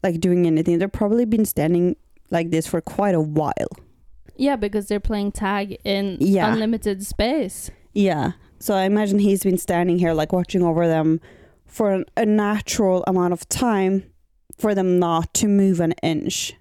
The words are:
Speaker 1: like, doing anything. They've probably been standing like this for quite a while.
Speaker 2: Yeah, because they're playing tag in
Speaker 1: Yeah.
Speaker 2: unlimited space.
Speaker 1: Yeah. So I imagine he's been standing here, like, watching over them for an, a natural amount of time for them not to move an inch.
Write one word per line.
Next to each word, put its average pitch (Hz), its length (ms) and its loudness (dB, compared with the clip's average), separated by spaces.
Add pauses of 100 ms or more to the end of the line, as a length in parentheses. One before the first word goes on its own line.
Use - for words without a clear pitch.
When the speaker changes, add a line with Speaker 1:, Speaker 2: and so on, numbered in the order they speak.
Speaker 1:
like, 170 180 -2
doing 180 260 2
anything. 165 320 2
They've 196 140 -4
probably 220 320 0
been 220 220 2
standing 170 500 0 (340)
like 170 200 -2
this 160 160 0
for 170 140 -2
quite 196 340 -2
a 165 60 2
while. 156 520 -2 (640)
Speaker 2:
Yeah, 269 200 0
because 208 320 -4
they're 208 120 -2
playing 208 320 -2
tag 202 520 -4
in 196 360 -2
Speaker 1:
Yeah. 196 320 2
Speaker 2:
unlimited 220 540 -2
space. 233 640 -4 (240)
Speaker 1:
Yeah. 180 380 0 (260)
So - 160 -2
I 190 100 2
imagine 202 360 2
he's 196 220 2
been 180 160 0
standing 175 400 0
here, 170 140 2
like, 156 200 0
watching 185 300 0
over 170 240 2
them 160 320 2 (480)
for 208 260 0
an, 190 120 -2 (120)
a 226 100 0
natural 208 800 0
amount 180 260 0
of - 160 -8
time 196 560 0 (540)
for 214 160 0
them 185 240 2
not 170 360 0
to 214 140 0
move 196 320 4
an 165 120 2 (100)
inch. - 580 -4